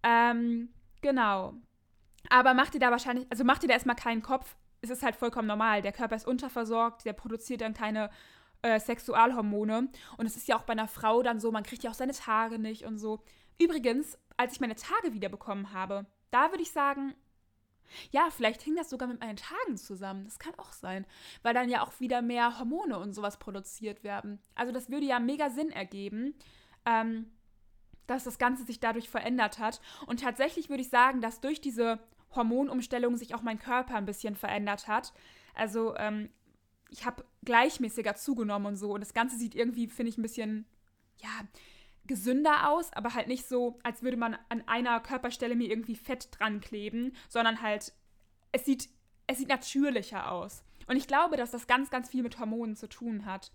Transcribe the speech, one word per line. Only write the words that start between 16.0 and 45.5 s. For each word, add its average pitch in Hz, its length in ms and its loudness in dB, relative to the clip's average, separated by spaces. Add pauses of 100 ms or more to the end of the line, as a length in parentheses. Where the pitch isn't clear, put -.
da 285 220 6
würde 359 100 -4
ich 320 100 -6
sagen, 277 440 0 (960)
ja, 320 180 4
vielleicht 226 320 0
hing 302 140 -2
das 330 140 -4
sogar 254 200 -6
mit 233 100 -8
meinen 220 180 -10
Tagen 381 380 -6
zusammen. 196 500 -10
Das - 140 -18
kann 330 180 -12
auch - 160 -18
sein, 185 320 -8 (360)
weil 233 120 2
dann 247 160 2
ja 247 140 2
auch - 160 -8
wieder 247 220 0
mehr 240 380 2
Hormone 262 400 -2
und 196 140 -8
sowas 202 260 -6
produziert 202 640 -10
werden. 202 360 -8 (160)
Also 247 160 -2
das 247 180 -6
würde 285 180 -2
ja 247 120 2
mega 262 300 0
Sinn 294 220 -2
ergeben, 202 640 -6 (500)
ähm, 226 460 0 (760)
dass 254 160 -2
das 240 140 -8
Ganze 254 260 2
sich 233 160 -10
dadurch 233 300 -2
verändert 233 500 0
hat. 220 220 -4 (240)
Und 240 160 -4
tatsächlich 269 480 0
würde 262 140 -2
ich 254 60 -8
sagen, 254 300 8
dass 226 220 -4
durch 294 200 -2
diese 226 380 0 (360)
Hormonumstellung 240 840 0
sich 240 160 -8
auch 220 80 -6
mein 226 160 -4
Körper 254 380 -2
ein 208 100 -2
bisschen 208 300 -6
verändert 202 520 -4
hat. 226 260 -2 (420)
Also, 226 400 -2
ähm, 214 340 -4 (600)
ich - 140 -14
hab - 200 -8 (180)
gleichmäßiger 233 720 4
zugenommen 208 520 -2
und 202 80 -4
so. 202 180 -4
Und 202 80 -4
das - 140 -8
Ganze 247 200 2
sieht 226 200 -4
irgendwie, 233 320 2
finde 233 240 -2
ich, 220 80 -6
ein 226 40 0
bisschen, 220 440 -4 (500)
ja, 214 120 -14 (760)
gesünder 277 640 4
aus, 330 240 2
aber 226 200 -4
halt 240 140 -2
nicht 254 200 -4
so, 240 360 -2
als 233 180 -4
würde 247 160 0
man 233 200 -2 (120)
an 226 180 -4
einer 233 320 2
Körperstelle 240 560 -4